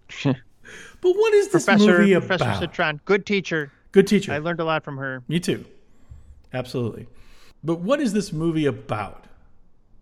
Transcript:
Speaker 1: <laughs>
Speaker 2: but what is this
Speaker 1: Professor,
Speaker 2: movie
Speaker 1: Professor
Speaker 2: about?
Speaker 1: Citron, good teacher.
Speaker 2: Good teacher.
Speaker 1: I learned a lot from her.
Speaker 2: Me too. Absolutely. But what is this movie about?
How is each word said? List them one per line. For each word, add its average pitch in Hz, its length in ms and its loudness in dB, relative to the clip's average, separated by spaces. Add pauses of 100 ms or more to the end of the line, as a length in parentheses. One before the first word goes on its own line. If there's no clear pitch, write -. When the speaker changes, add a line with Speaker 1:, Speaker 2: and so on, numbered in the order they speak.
Speaker 1:
<laughs> - 180 -10
Speaker 2:
but 131 100 0 (680)
what 403 320 2
is 403 140 4
this - 160 2
Speaker 1:
Professor, 202 360 6
Speaker 2:
movie 202 120 6
Speaker 1:
Professor 160 320 0
Speaker 2:
about? 101 160 -2
Speaker 1:
Citron, 156 440 -4
good 196 220 0
teacher. 165 460 -4 (200)
Speaker 2:
Good 190 140 6
teacher. 202 260 0
Speaker 1:
I 143 60 -4
learned 165 220 -4
a 165 40 -4
lot 160 200 -2
from 143 120 -10
her. 131 320 -8
Speaker 2:
Me 156 120 -2
too. 156 240 -4 (880)
Absolutely. 120 560 -8 (560)
But 165 160 -4
what 254 200 -2
is 240 120 -2
this 202 200 -4
movie 160 340 -2
about? 113 580 -6 (760)